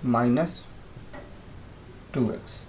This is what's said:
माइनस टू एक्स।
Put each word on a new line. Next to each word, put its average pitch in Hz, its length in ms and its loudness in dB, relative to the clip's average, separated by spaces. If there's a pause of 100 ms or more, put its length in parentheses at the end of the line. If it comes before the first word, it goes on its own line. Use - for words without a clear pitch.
माइनस 123 560 6 (1500)
टू 135 80 4 (100)
एक्स। - 220 -8 (160)